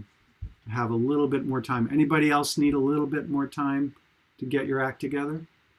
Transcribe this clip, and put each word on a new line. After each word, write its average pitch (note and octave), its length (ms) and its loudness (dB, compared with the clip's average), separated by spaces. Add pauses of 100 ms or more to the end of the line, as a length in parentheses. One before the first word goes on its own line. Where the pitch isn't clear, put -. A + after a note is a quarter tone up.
(680)
have A#2 220 -2
a A#2 40 0
little C#3 320 2
bit C3 180 0
more C3 160 -2
time. A#2 300 0
Anybody D3+ 400 4
else D3 260 0
need D3 160 4
a C#3+ 60 2
little D3 260 2
bit D3 240 -4
more C#3 160 0
time C#3 500 -2 (420)
to - 80 -8
get C3 200 -2
your C3+ 160 0
act C3 200 -4
together? C#3+ 440 -4 (340)